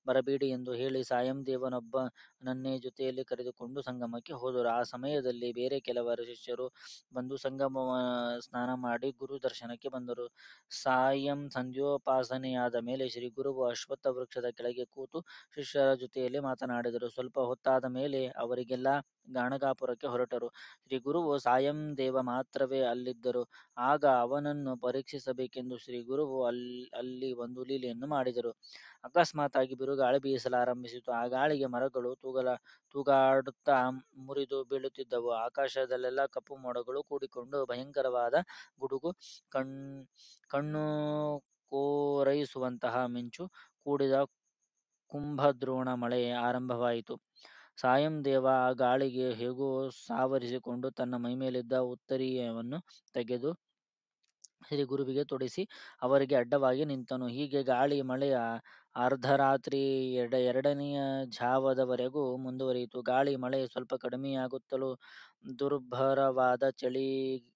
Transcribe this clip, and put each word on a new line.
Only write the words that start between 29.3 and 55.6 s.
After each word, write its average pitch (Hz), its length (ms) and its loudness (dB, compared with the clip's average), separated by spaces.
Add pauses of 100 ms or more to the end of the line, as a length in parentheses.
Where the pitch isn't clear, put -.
ಬಿರುಗಾಳಿ 135 440 2
ಬೀಸಲಾರಂಭಿಸಿತು. 123 920 0
ಆ 117 140 0
ಗಾಳಿಗೆ 135 400 2
ಮರಗಳು 123 480 -2
ತೂಗಲ-, 127 440 -2 (320)
ತೂಗಾಡುತ್ತಾ 135 1000 4 (260)
ಮುರಿದು 135 480 -4
ಬೀಳುತ್ತಿದ್ದವು. 127 640 -2
ಆಕಾಶದಲ್ಲೆಲ್ಲ 127 960 0
ಕಪ್ಪು 135 300 -8
ಮೋಡಗಳು 127 460 -6
ಕೂಡಿಕೊಂಡು 135 640 -6
ಭಯಂಕರವಾದ 123 680 0 (440)
ಗುಡುಗು, 135 340 -4 (360)
ಕಣ್-, 135 580 -6 (420)
ಕಣ್ಣು 151 920 -2 (300)
ಕೋರೈಸುವಂತಹ 139 1400 2
ಮಿಂಚು 120 440 -8 (340)
ಕೂಡಿದ 139 400 4 (800)
ಕುಂಭದ್ರೋಣ 135 880 0
ಮಳೆ 120 360 0
ಆರಂಭವಾಯಿತು. 120 920 0 (560)
ಸಾಯಂ 143 480 4
ದೇವ 135 220 4
ಆ 127 260 4
ಗಾಳಿಗೆ 127 600 2
ಹೇಗೋ 131 580 -2
ಸಾವರಿಸಿಕೊಂಡು 127 1000 -2
ತನ್ನ 123 260 -4
ಮೈಮೇಲಿದ್ದ 123 560 -2
ಉತ್ತರೀಯವನ್ನು 127 1120 -2 (280)
ತೆಗೆದು 123 420 -2 (1160)
ಶ್ರೀ 143 140 2
ಗುರುವಿಗೆ 135 420 0
ತೊಡಿಸಿ 135 440 -4 (340)